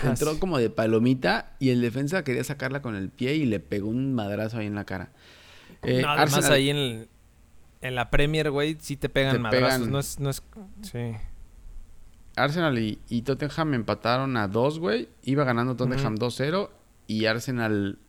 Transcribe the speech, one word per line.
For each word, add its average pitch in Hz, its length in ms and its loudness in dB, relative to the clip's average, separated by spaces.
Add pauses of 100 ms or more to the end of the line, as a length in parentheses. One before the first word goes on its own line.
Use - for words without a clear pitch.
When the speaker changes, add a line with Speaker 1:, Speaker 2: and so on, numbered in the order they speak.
Speaker 1:
entró 135 300 2
Speaker 2:
sí. 156 60 -2
Speaker 1:
como 180 200 0
de 113 100 4
palomita 127 880 2
y 131 100 2
el 123 120 4
defensa 143 420 -2
quería 131 200 -2
sacarla 135 400 -4
con 117 120 -4
el 95 140 -4
pie 131 260 -2
y 156 100 0
le 107 140 0
pegó 104 300 -4
un 131 240 -2
madrazo 107 460 -2
ahí 104 80 -4
en 104 80 -4
la 101 100 -6
cara. 92 260 -8 (720)
Eh, 127 200 2
Speaker 2:
No, 143 60 2
además 147 260 4
Speaker 1:
Arsenal 143 180 4
Speaker 2:
ahí 139 160 6
en 143 80 0
el, 117 300 -4 (760)
en 127 140 -6
la 120 140 -2
Premier, 151 400 4
güey, 147 300 0
sí - 180 -8
te 139 120 -4
pegan 135 240 2
Speaker 1:
Te 123 60 2
Speaker 2:
madrazos. 127 380 4
Speaker 1:
pegan. 123 140 0
Speaker 2:
No 139 80 0
es, - 200 -6
no 139 120 -2
es, - 100 -6 (400)
sí. 120 300 -6 (1200)
Speaker 1:
Arsenal 147 440 2
y, 110 200 -2 (100)
y 120 120 -2
Tottenham 143 540 -2
empataron 120 600 0
a 104 100 2
dos, 127 320 2
güey. 214 300 -2 (140)
Iba 139 200 0
ganando 123 320 2
Tottenham 127 380 0
Speaker 2:
Ujú. 107 60 -4
Speaker 1:
dos 120 160 -2
cero 165 360 -2 (360)
y 110 180 0
Arsenal, 110 840 0